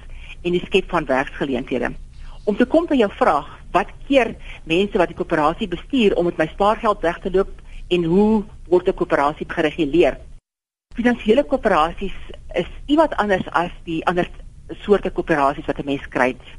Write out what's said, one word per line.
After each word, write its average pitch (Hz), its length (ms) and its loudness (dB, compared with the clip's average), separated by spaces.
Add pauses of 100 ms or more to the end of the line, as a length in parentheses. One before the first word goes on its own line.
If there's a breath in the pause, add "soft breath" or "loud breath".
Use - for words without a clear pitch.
(440 loud breath)
en 175 80 -2
die 175 140 0
skep 185 220 2
van 165 160 0
werksgeleenthede. 131 880 -2 (520 soft breath)
Om 208 120 0
te 254 100 4
kom 330 200 2
by 311 100 2
jou 208 140 4
vraag, 160 360 2 (240)
wat 185 160 2 (220)
keer 262 260 4 (300 loud breath)
mense 196 340 2
wat 170 100 4
die 165 80 -10
koöperasie 170 520 0
bestuur 202 480 2
om 175 80 2
met 175 120 0
my 160 100 0
spaargeld 208 540 0
weg 170 200 -2
te 196 100 -6
loop 185 200 2 (380 soft breath)
en 180 160 2
hoe 208 380 4 (260)
word 180 200 4
'n 185 60 2
koöperasie 151 540 0
gereguleer? 151 680 2 (760)
Finansiële 240 500 2
koöperasies 185 680 0 (420)
is 175 120 -2 (200)
iewat 294 300 4
anders 202 340 0
as 170 200 -2 (140)
die 160 220 -4
ander 175 220 0 (540)
soorte 190 280 2
koöperasies 151 560 0
wat 143 120 -2
'n 151 60 -6
mens 139 240 -4
kry. 127 280 0 (220)